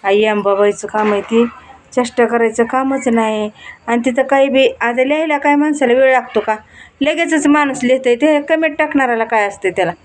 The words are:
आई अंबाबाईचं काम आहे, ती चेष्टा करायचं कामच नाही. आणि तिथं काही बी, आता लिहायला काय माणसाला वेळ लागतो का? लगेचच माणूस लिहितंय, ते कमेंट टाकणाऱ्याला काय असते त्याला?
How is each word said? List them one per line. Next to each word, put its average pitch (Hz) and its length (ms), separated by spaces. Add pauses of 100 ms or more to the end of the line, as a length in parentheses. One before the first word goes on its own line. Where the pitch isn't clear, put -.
आई 202 200
अंबाबाईचं 202 640
काम 214 240
आहे, 202 80
ती 226 260 (480)
चेष्टा 240 320
करायचं 233 380
कामच 269 440
नाही. 220 420 (360)
आणि 240 180
तिथं 262 180
काही 269 260
बी, 262 200
आता 240 360
लिहायला 302 340
काय 285 160
माणसाला 294 380
वेळ 262 200
लागतो 240 280
का? 214 160 (440)
लगेचच 302 460
माणूस 285 360
लिहितंय, 254 320
ते 294 260
कमेंट 311 380
टाकणाऱ्याला 269 460
काय 220 240
असते 196 220
त्याला? 175 220 (120)